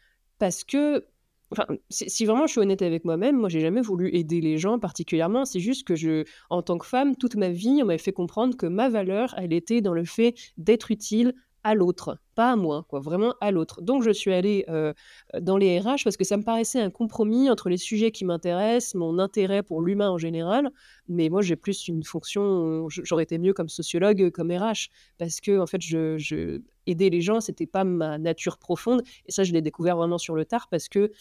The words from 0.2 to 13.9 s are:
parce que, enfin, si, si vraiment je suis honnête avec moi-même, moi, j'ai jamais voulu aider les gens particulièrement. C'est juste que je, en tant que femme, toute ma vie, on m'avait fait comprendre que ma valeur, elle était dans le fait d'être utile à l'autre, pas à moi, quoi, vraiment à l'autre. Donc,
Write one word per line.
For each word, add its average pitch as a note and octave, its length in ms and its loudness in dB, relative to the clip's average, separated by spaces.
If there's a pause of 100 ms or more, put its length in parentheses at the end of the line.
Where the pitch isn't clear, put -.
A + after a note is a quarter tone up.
parce F#3 240 -2
que, D4 420 0 (460)
enfin, - 160 -4 (220)
si, - 200 -8
si - 160 -2
vraiment B3+ 220 2
je - 60 -8
suis A#3 80 2
honnête G3 200 0
avec E3 240 0
moi-même, G3 320 2
moi, A3 100 2
j'ai E3 140 0
jamais F#3 200 2
voulu F#3 300 -2
aider E3+ 300 0
les D#3 160 0
gens G#3 220 0
particulièrement. F3+ 640 -2
C'est F#3+ 140 -4
juste A#3 260 -2
que F3 100 0
je, D#3 300 0 (240)
en F3 140 -2
tant E3+ 160 -2
que - 80 -12
femme, C4 280 2
toute A#3+ 200 -2
ma F#3+ 140 2
vie, G#3+ 340 2
on - 20 2
m'avait E3 140 2
fait G3 120 -4
comprendre A3+ 460 -2
que - 80 -4
ma G3+ 240 2
valeur, G#3+ 480 -2
elle F3 160 -4
était A3 280 0
dans F#3+ 120 0
le E3+ 100 0
fait A#3 300 2 (240)
d'être G#3+ 320 2
utile A#3 460 0 (300)
à G#3+ 100 4
l'autre, F3+ 420 2 (180)
pas A#3+ 180 4
à - 20 4
moi, D#3+ 320 0
quoi, C#3 140 -6
vraiment G3 400 0
à G#3 100 0
l'autre. E3 300 -2
Donc, B3 200 2